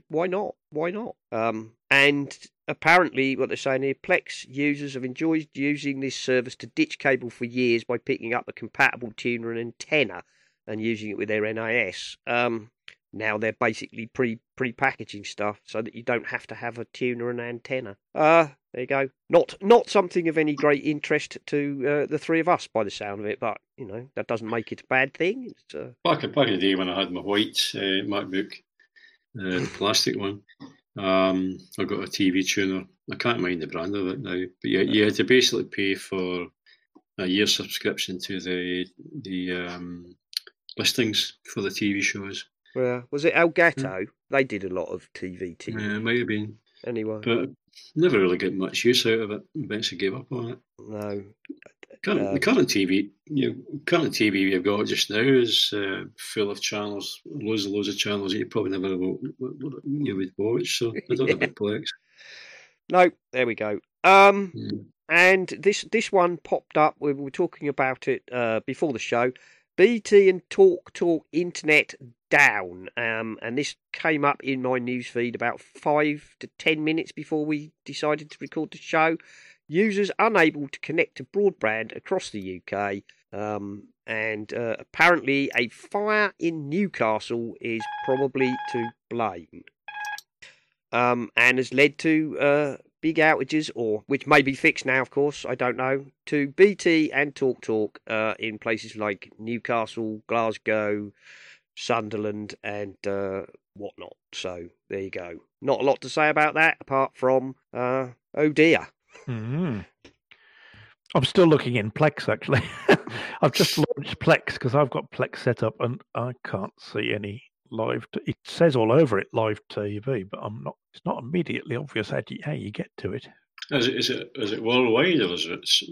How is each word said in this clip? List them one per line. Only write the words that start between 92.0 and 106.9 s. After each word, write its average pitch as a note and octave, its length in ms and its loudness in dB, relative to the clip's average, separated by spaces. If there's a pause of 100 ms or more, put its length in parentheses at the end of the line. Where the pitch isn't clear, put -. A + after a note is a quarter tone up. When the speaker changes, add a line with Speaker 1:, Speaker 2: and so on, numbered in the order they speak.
Speaker 1:
uh, C#3+ 380 2 (220)
big D#3 160 0
outages, D#3 580 2
or A2 320 -2
which C3+ 220 -2
may D3 160 8
be C3+ 100 0
fixed - 320 0
now, C3 160 2
of A#2+ 80 -4
course, C#3+ 340 -2
I B2 120 -4
don't B2 220 0
know, C3+ 280 -2 (220)
to C#3+ 220 0
B F#3+ 260 6
T D#3+ 360 2
and C#3 220 0
Talk B2+ 280 0
Talk, A2 440 -2
uh, A2 320 -2
in G#2+ 220 -6
places A2+ 360 -4
like G#2 440 -6
Newcastle, A2 880 -4
Glasgow, G#2+ 840 -2 (640)
Sunderland, G#2+ 880 -4
and, G#2 320 -8 (120)
uh, G2 360 -4 (300)
whatnot. F#2+ 440 -16 (160)
So F2 340 -10 (220)
there G2 100 -6
you G2 100 -6
go. F2 300 -12 (220)
Not C#3+ 180 0
a D3+ 40 0
lot - 180 2
to C3 80 -10
say D3+ 200 2
about D3+ 260 2
that, D#3+ 260 4
apart C3+ 340 0